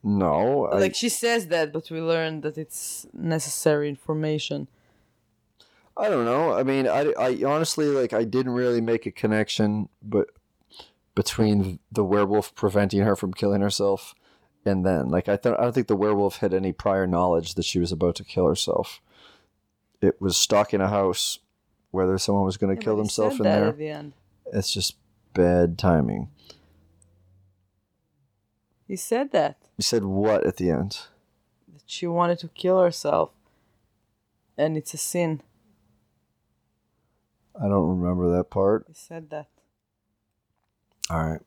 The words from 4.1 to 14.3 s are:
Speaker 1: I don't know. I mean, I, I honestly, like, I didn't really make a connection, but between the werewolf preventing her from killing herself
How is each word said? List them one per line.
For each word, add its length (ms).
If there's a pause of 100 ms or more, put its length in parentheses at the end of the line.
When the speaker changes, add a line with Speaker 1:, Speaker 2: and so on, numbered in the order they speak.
Speaker 1:
I 120
don't 160
know. 280
I 120
mean, 240
I, 240
I 340
honestly, 400
like, 260
I 120
didn't 280
really 280
make 260
a 60
connection, 760 (140)
but 240 (880)
between 640 (140)
the 120
werewolf 520
preventing 460
her 120
from 180
killing 280
herself 520 (540)